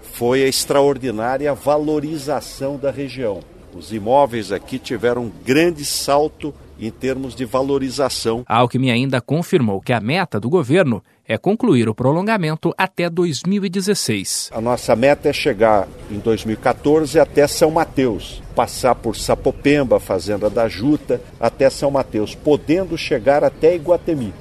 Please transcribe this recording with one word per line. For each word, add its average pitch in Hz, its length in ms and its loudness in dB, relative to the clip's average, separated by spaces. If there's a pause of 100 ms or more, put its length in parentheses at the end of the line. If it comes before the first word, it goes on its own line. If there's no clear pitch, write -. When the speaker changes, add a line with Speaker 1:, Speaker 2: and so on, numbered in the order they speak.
(100)
Speaker 1:
foi 127 320 0
a 135 60 4
extraordinária 135 1040 0
valorização 147 1200 -2
da 135 160 -4
região. 123 480 -6 (340)
Os 85 200 -14
imóveis 113 580 0
aqui 98 260 -6
tiveram 120 480 -2
um 107 60 -10 (140)
grande 147 400 2
salto 147 680 -2 (260)
em 110 120 -8
termos 131 440 -6
de 120 80 -6
valorização. 127 1040 -2
Speaker 2:
Alckmin 123 440 2
ainda 127 280 0
confirmou 131 640 0
que - 100 -4
a 120 80 2
meta 131 400 -2
do 113 100 -4
governo 151 540 2 (240)
é 113 100 0
concluir 170 520 2
o 110 40 -2
prolongamento 160 840 0
até 175 320 -2
dois 170 340 -2
mil 196 220 0
e 202 40 -2
dezesseis. 180 840 -2
Speaker 1:
A 117 80 -6
nossa 120 340 2
meta 139 320 2
é 143 60 2
chegar 107 540 2 (220)
em 101 80 -8
dois 110 280 0
mil 110 80 -2
e 107 40 -4
quatorze 143 640 2
até 143 260 4
São - 240 2
Mateus, 143 720 -2 (140)
passar 120 400 2
por 110 200 -6
Sapopemba, 131 840 2
Fazenda 101 500 -2
da 113 200 0
Juta, 127 520 0 (180)
até 123 300 2
São 139 220 -2
Mateus, 120 420 -2
podendo 160 640 0
chegar 143 460 2
até 160 320 2
Iguatemi. 156 640 -2